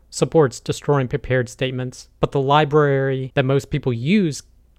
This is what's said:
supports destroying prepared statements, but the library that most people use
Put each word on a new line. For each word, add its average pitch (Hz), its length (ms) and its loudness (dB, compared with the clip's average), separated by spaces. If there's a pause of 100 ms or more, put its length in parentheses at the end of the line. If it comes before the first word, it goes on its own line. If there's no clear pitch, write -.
(120)
supports 143 460 2
destroying 143 480 -2
prepared 127 420 -2
statements, 127 600 -8 (100)
but - 140 -2
the 143 80 0
library 139 920 2
that 139 100 2
most 139 260 0
people 135 220 -2
use 151 500 0 (360)